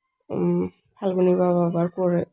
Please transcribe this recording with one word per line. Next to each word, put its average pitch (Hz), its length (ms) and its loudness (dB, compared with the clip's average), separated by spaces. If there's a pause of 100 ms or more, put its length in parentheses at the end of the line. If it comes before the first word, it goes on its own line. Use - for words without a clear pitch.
(300)
উম, 175 320 -2 (300)
ফাল্গুনি 185 420 0
বাবা 180 320 2
আবার 170 220 0
করে, 175 340 0 (100)